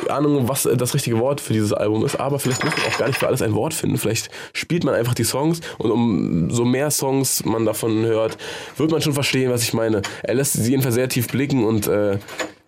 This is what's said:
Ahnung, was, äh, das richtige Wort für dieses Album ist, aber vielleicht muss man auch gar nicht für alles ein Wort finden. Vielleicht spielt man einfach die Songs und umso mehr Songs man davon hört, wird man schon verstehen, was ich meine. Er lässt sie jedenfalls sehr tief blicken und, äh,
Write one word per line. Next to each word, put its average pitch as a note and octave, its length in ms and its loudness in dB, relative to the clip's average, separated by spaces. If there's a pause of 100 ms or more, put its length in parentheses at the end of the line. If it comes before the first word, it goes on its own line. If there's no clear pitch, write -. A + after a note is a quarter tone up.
Ahnung, C#3+ 400 2
was, C3+ 180 -2
äh, A#2+ 100 4
das B2 180 -2
richtige A#2+ 260 0
Wort C#3 200 0
für - 120 -4
dieses G#2 200 2
Album G#2+ 320 0
ist, - 140 0
aber C#3 220 -2
vielleicht - 240 -2
muss D#3 120 -2
man - 160 -2
auch - 60 -2
gar G#2+ 80 0
nicht C3 120 0
für - 100 0
alles - 140 0
ein A2 120 2
Wort A2+ 200 0
finden. - 220 0
Vielleicht - 320 -2 (260)
spielt E3+ 280 -2
man C#3 120 2
einfach A#2+ 200 2
die B2 100 0
Songs D#3+ 360 0 (180)
und A#2 140 0
umso G#2 720 2
mehr B2+ 260 2
Songs C3+ 540 0
man A2+ 200 0
davon A2 400 0
hört, A2 320 2 (400)
wird D#3+ 140 2
man D#3 100 2
schon D3 140 0
verstehen, C3 380 2
was A#2+ 100 0
ich A2+ 100 -2
meine. A2+ 300 2 (220)
Er A2 100 0
lässt C3+ 200 0
sie A2+ 160 0
jedenfalls C3 260 2
sehr B2+ 120 2
tief B2 200 -2
blicken C3+ 360 0
und, A2 220 2
äh, G2+ 320 2 (500)